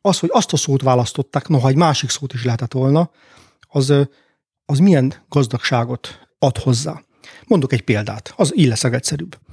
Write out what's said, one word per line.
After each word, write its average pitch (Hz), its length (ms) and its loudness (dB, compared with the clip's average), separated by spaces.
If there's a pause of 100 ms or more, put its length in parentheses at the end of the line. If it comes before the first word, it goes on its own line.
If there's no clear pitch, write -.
az, 196 180 0
hogy 175 140 -2
azt - 200 0
a 160 40 0
szót 135 260 0
választották, 131 680 0
noha 135 200 2
egy 135 80 2
másik 151 340 2
szót - 220 -8
is 120 120 -8
lehetett 120 280 -2
volna, 139 380 2 (500)
az, 135 280 -2
ö, 143 140 4 (640)
az 143 140 -2
milyen 147 360 4 (140)
gazdagságot 123 1000 -4 (100)
ad 135 200 0
hozzá. 143 440 -4 (440)
Mondok 170 260 2
egy 117 100 -2
példát, 107 540 -4
az 175 200 0
így 170 100 4
lesz 113 180 0
a 131 40 0
legegyszerűbb. 139 500 -6 (140)